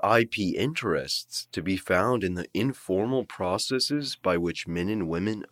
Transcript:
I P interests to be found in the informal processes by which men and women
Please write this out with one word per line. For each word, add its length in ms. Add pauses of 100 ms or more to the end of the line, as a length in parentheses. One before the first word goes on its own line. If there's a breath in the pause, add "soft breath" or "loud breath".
I 220
P 320
interests 960
to 100
be 140
found 480
in 100
the 180
informal 720
processes 960
by 160
which 300
men 220
and 200
women 440